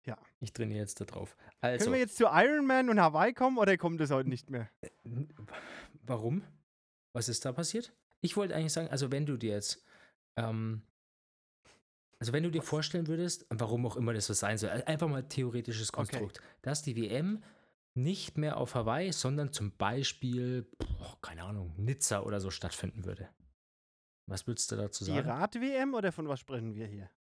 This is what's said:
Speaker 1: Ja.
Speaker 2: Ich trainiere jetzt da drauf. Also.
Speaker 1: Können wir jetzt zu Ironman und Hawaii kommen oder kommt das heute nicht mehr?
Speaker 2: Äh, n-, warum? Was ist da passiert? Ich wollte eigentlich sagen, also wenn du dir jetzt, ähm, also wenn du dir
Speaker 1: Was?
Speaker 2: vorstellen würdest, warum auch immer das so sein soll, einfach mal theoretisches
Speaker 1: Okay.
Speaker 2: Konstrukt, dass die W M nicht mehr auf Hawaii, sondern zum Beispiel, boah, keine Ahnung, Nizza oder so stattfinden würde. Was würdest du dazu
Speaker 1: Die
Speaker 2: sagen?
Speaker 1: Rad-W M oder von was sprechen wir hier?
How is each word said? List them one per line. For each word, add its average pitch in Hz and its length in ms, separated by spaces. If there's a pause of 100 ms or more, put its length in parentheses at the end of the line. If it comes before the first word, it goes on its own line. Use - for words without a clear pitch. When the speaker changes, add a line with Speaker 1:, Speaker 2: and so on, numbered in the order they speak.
Speaker 1:
Ja. 113 120 (220)
Speaker 2:
Ich 113 140
trainiere 107 260
jetzt 104 200
da 101 60
drauf. - 320 (220)
Also. 123 260
Speaker 1:
Können 247 80
wir 262 80
jetzt 220 160
zu - 80
Ironman 262 640
und 214 100
Hawaii 170 340
kommen 254 240
oder 196 200
kommt 165 240
das 143 100
heute 131 180
nicht 123 200
mehr? 117 200 (120)
Speaker 2:
Äh, - 80 (160)
n-, 127 240 (720)
warum? 120 400 (720)
Was 120 160
ist - 160
da 131 60
passiert? 170 420 (280)
Ich - 160
wollte 202 180
eigentlich 160 180
sagen, 165 160
also 135 220
wenn 147 140
du 143 120
dir 113 140
jetzt, - 320 (540)
ähm, 110 440 (1400)
also 117 140
wenn 156 100
du 175 80
dir 156 100
Speaker 1:
Was? - 60
Speaker 2:
vorstellen 156 400
würdest, 165 420
warum 120 360
auch 113 100
immer 117 180
das 104 140
so 110 60
sein 104 240
soll, 101 120
einfach 151 380
mal 139 200
theoretisches 117 600
Speaker 1:
Okay. - 80
Speaker 2:
Konstrukt, 110 440 (220)
dass 143 180
die 123 140
W 110 120
M 175 360 (500)
nicht 147 460
mehr 151 180
auf 123 160
Hawaii, 131 380
sondern 143 400
zum 101 240
Beispiel, 123 880 (160)
boah, - 420
keine 82 220
Ahnung, 92 340
Nizza 110 460
oder 104 160
so 95 100
stattfinden 90 560
würde. 95 240 (1000)
Was 95 200
würdest 113 240
du 107 60
dazu 104 280
Speaker 1:
Die 92 60
Speaker 2:
sagen? 143 180
Speaker 1:
Rad-W 240 460
M 269 180
oder 190 180
von 156 160
was 139 120
sprechen 113 340
wir 110 140
hier? 101 220 (140)